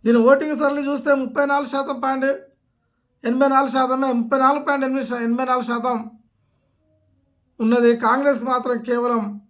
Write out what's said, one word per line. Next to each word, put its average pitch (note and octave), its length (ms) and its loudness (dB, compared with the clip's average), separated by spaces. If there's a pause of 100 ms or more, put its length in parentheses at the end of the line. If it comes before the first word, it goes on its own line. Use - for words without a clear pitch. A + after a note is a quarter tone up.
దీని A#3 240 4
ఓటింగ్ C#4+ 320 2
సరళి C#4+ 260 0
చూస్తే C#4+ 240 -4 (120)
ముప్పై C4+ 280 -2
నాలుగు C#4+ 240 -2
శాతం C#4 300 -4
పాయింట్ C4+ 240 -2 (960)
ఎనభై B3+ 300 2
నాలుగు C4+ 200 2
శాతమే, C4 340 0 (120)
ముప్పై B3 240 0
నాలుగు C#4+ 220 2
పాయింట్ C#4 200 0
ఎనిమిది C4 240 -2
శా-, A#3+ 160 -4
ఎనభై B3 240 -2
నాలుగు B3 220 -2
శాతం A#3+ 260 -2 (1600)
ఉన్నది. A#3 300 4 (160)
కాంగ్రెస్ C4 340 2 (100)
మాత్రం B3 280 -2 (100)
కేవలం A#3+ 320 0 (300)